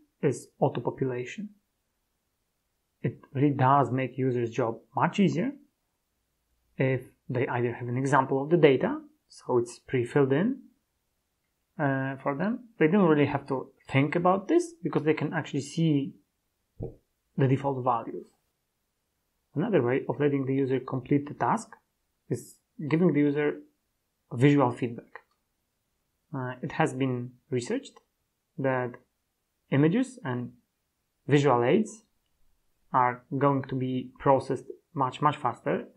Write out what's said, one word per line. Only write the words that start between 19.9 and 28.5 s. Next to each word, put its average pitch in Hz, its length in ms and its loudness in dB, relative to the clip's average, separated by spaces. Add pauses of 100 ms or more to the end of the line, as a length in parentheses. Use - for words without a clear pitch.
of 127 100 -6
letting 143 260 0
the 135 80 -2
user 135 260 0
complete 135 480 -2
the 143 60 -12
task 156 360 -2 (600)
is 135 260 -8 (320)
giving 160 260 2
the 143 60 2
user 147 400 0 (760)
visual 135 380 4
feedback. - 500 -8 (1120)
Uh, 127 280 -6
it 139 120 -8
has 143 200 0
been 127 380 -2 (180)
researched 208 500 -6 (580)